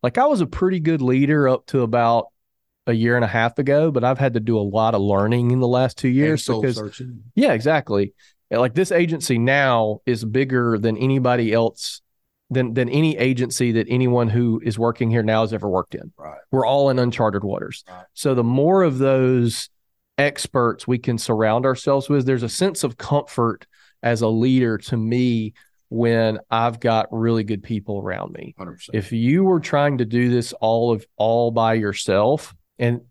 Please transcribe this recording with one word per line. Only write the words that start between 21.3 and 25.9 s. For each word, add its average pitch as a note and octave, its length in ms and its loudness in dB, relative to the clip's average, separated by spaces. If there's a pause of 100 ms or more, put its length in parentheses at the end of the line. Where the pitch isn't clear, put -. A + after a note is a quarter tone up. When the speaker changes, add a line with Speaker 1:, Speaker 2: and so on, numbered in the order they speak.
Speaker 1:
ourselves C3+ 440 -2
with, C#3 180 2
there's B2+ 160 0
a A#2 60 -6
sense F3+ 360 -2
of A#2+ 140 -6
comfort B2+ 680 -2 (360)
as A#2 200 0
a A2+ 60 2
leader A#2 480 2
to - 200 -6
me A2+ 580 -2 (340)
when A#2 520 0 (100)